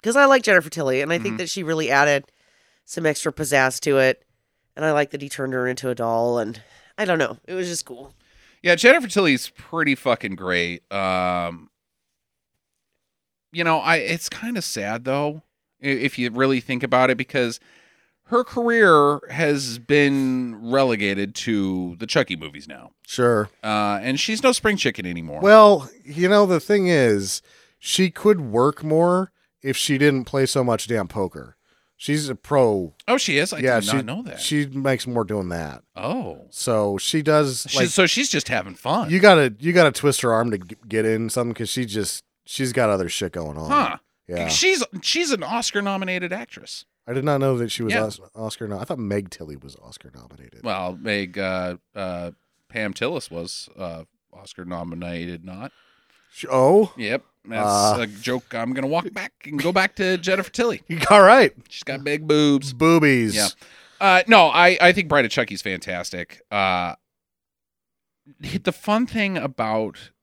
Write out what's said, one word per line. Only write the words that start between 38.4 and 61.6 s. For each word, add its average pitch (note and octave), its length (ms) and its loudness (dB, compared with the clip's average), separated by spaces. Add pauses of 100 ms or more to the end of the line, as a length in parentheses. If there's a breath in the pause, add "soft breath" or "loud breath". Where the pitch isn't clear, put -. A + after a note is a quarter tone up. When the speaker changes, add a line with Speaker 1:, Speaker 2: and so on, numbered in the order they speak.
Speaker 2:
having F#2+ 260 -4
fun. D3+ 360 -4
Speaker 3:
you F3+ 100 2
gotta, D#3 400 8
you E3 120 -2
gotta E3+ 200 6
twist - 300 0
her A#2+ 100 2
arm A#2 200 2
to G2+ 60 -4
g-, F2+ 180 -14 (120)
get A2 160 0
in A2 260 0
something, A#2 240 -4
'cause A2 140 -8
she B2+ 160 -4
just, G#2 400 -6 (200)
she's C3 280 -6
got A#2 180 0
other F#2 180 -2
shit F2+ 240 -6
going D#2 240 -10
on. D#2 140 -8
Speaker 2:
Huh. B2+ 260 0 (300)
Speaker 3:
Yeah. E2+ 220 -6
Speaker 2:
She's, E4+ 340 0 (200)
she's D#4+ 280 -4
an G#3 140 -4
Oscar-nominated F#3+ 880 -6
actress. - 540 -16 (200)
Speaker 3:
I A#2 60 -8
did C3 120 -2
not D3 140 0
know C3+ 200 2
that A#2 120 -4
she - 140 -8
was A2 80 -2
Speaker 2:
Yeah. A2+ 120 0
Speaker 3:
Os-, G#2+ 160 -10 (140)
Oscar A2 320 -10
nom-, G2+ 140 -8
I A#2+ 40 -10
thought D3 140 -10
Meg G2+ 320 -4
Tilly D2+ 260 -16
was C#2 200 -20
Oscar - 380 -20
nominated. - 500 -20
Speaker 2:
Well, F#2 360 -6
Meg, G2+ 380 -6
uh, F#2 380 -4 (180)
uh, F2 380 -10 (360)
Pam G#2+ 260 -6
Tillis E3 360 -6
was, E2+ 380 -12 (100)
uh, E2 260 -12 (280)
Oscar G2 320 -20
nominated, F2 800 -10
not. G2 260 -16 (640)
Speaker 3:
Sh-, - 180 -14
oh? D3+ 460 4
Speaker 2:
Yep. A#2 260 -6 (220)
That's G#2+ 220 -4
Speaker 3:
Uh, G#2 360 2
Speaker 2:
a A2 40 -2
joke. A2+ 480 -8
I'm A#2 180 -6
gonna C3+ 140 -4
walk D#3+ 260 -4
back G3 200 -12 (140)
and D3 140 -6
go E3+ 120 0
back F#3+ 240 0
to F#3 200 0
Jennifer F#3 360 -2
Tilly. A#3 300 -2 (140)
Speaker 3:
<laughs> - 140 -2
All G3+ 120 10
right. G#3+ 300 8 (160)